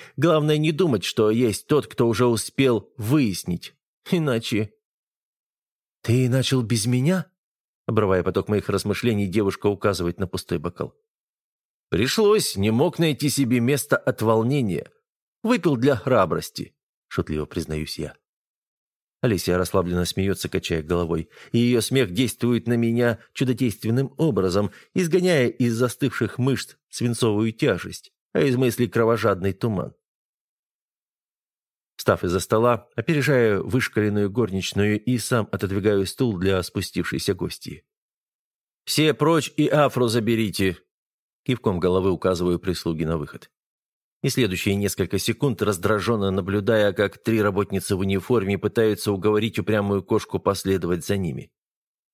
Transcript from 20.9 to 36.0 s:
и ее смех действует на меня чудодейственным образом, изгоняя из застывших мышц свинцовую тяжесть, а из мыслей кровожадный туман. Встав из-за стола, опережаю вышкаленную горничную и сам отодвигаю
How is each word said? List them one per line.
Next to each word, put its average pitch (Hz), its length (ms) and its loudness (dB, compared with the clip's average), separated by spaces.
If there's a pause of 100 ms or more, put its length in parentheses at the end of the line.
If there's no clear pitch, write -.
и 120 60 2
ее 120 220 2
смех 120 320 0
действует 117 560 -2
на 120 60 0
меня 117 440 0 (140)
чудодейственным 127 840 -2
образом, 98 540 0 (240)
изгоняя 170 540 2
из 120 260 0
застывших 120 640 -2
мышц 127 380 -2 (140)
свинцовую 113 600 0
тяжесть, - 600 -4 (200)
а - 80 0
из 135 160 2
мыслей 120 320 0
кровожадный 104 640 0
туман. 92 420 -4 (2000)
Встав - 280 0
из-за 90 160 0
стола, 113 540 0
опережаю 123 720 0
вышкаленную 104 640 0
горничную 104 720 -2
и 123 160 0
сам 113 320 -2
отодвигаю 98 560 0